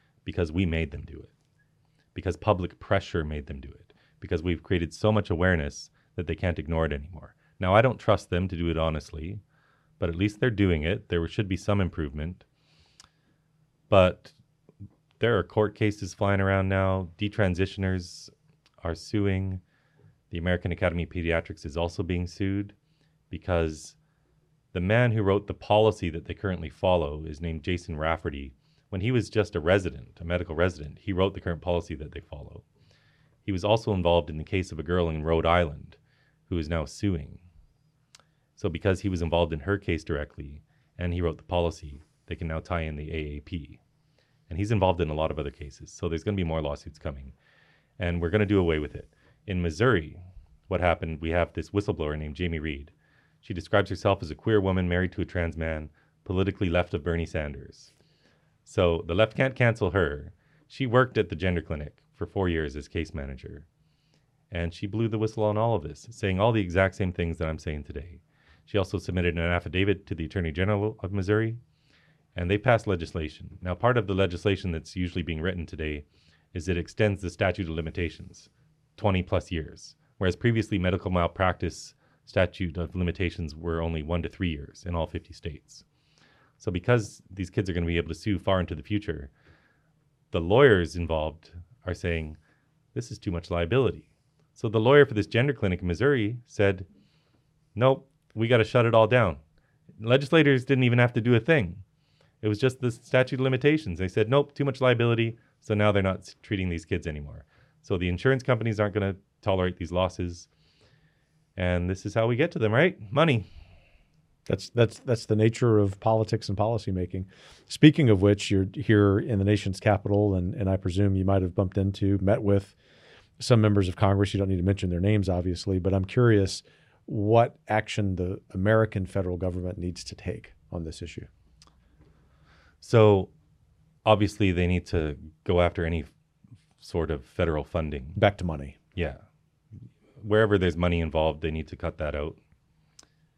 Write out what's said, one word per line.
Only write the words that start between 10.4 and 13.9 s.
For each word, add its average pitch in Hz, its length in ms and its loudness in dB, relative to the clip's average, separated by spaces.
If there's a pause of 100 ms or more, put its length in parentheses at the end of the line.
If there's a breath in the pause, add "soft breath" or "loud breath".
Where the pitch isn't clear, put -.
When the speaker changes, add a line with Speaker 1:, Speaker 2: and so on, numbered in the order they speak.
Speaker 1:
doing 92 320 2
it. 98 280 -4
There 85 180 -2
should 104 200 -4
be 92 100 -2
some 104 220 0
improvement. 80 640 -6 (1400 soft breath)
But 92 460 4 (840)